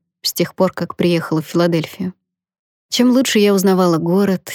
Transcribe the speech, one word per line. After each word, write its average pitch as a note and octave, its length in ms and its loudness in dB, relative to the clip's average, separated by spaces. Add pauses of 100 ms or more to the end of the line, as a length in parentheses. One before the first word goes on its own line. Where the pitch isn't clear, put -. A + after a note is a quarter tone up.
(220)
с - 120 -6
тех - 200 -4
пор, F#3 180 0
как - 240 -10
приехала E3 460 0
в - 60 -10
Филадельфию. E3+ 680 -2 (760)
Чем B3 180 2
лучше B3 300 2
я G3+ 120 4
узнавала F#3 460 2
город, F#3 580 -2